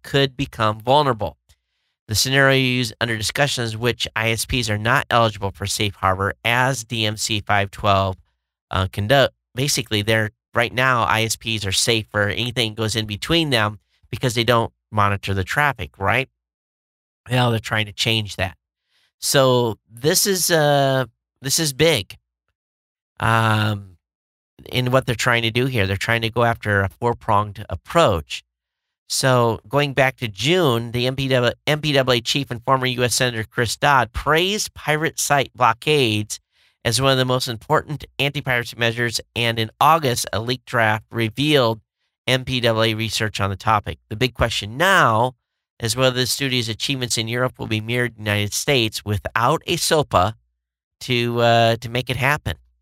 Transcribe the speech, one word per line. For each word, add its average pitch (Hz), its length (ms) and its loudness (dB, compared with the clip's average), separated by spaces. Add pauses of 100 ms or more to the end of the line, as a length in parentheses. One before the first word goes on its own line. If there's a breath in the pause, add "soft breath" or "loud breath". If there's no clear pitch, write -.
could 139 340 -2
become 110 420 -2
vulnerable. 120 560 0 (720)
The 110 60 -6
scenario 135 460 4
used 123 420 0
under 117 160 -2
discussion 127 460 -2
is 110 120 -6
which 120 400 -2
I 113 140 0
S 113 160 -2
Ps 123 240 -2
are 104 80 0
not 120 320 0
eligible 101 400 2
for - 160 -8
safe 104 300 -2
harbor 95 380 0 (120)
as 123 380 0
D 110 240 -2
M 107 100 -4
C 107 240 -4
five 101 300 0
twelve, 98 460 0 (520)
uh, 92 220 -2
conduct. 123 420 2 (220)
Basically, 120 480 -2
they're, 110 260 0 (240)
right 117 200 0
now, 123 320 2
I 110 180 2
S 110 120 -4
Ps 110 300 -6
are 95 60 -4
safe 110 400 0
for 104 160 0
anything 113 480 -4
goes 110 200 -2
in 110 120 -4
between 156 420 -2
them 107 300 0 (320)
because 117 240 -2
they 117 80 2
don't 117 280 2 (200)
monitor 101 420 0
the 95 100 0
traffic, 135 540 -2
right? 107 320 0 (1000)
Well, 123 220 2
they're 113 100 0
trying 107 280 -4
to 101 60 -16
change 110 420 -2
that. 95 200 -4 (640)
So 123 600 2 (100)
this 147 380 -2
is, 180 240 -2
uh, 139 540 2 (360)
this 135 180 -2
is 147 140 -2
big, 139 440 0 (1000)
um, 107 800 0 (760)
in 123 200 -2
what 131 140 2
they're 123 80 0
trying 117 280 2
to 113 100 0
do 123 140 0
here. 123 200 0
They're 98 120 0
trying 117 240 -2
to 113 80 -2
go 117 160 0
after 104 380 0
a 95 60 -2
four-pronged 107 800 -2
approach. - 760 0 (640)
So 120 580 2
going 143 260 -2
back 131 240 0
to 117 120 -6
June, 117 640 0
the 123 120 -2
M 127 120 -2
P 135 160 -2
A 123 100 2
A, 117 100 2 (140)
M 151 140 0
P 147 160 0
A 135 100 4
A 123 140 2
chief 139 280 -4
and 120 140 -10
former 131 220 0
U 123 180 -2
S 123 120 0
Senator 120 280 -2
Chris 113 320 -2
Dodd 135 380 2
praised 180 600 0
pirate 151 460 -4
site 143 340 0
blockades 113 880 0 (460)
as 113 160 0
one 135 100 4
of 131 60 2
the 127 80 2
most 127 220 -2
important 139 580 -4 (140)
anti-piracy 131 580 -4
measures, 117 440 -2 (140)
and 117 220 -2
in 110 220 -4
August, 143 540 2
a 98 60 -2
leaked 123 260 -6
draft 110 460 0
revealed 117 680 0 (440)
M 131 200 0
P 127 200 -2
A 117 80 4
A 110 200 2
research 110 480 -4
on 98 80 0
the 98 80 -6
topic. 104 500 0
The 110 80 -10
big 127 180 0
question 113 440 -4
now 131 560 4 (480)
is 113 160 -2
whether 131 180 2
the 127 100 0
studio's 127 440 -2
achievements 123 480 -4
in 113 100 -2
Europe 123 320 -2
will 117 80 -8
be 107 140 -2
mirrored 117 360 -2
in 107 60 -14
the 107 80 -2
United 104 220 -2
States 120 500 0
without 113 640 -2
a 175 80 -2
sopa 110 600 0 (640)
to, 120 400 -2
uh, 117 360 6
to 120 120 -12
make 123 200 -4
it 127 60 -4
happen. 135 400 -2 (260)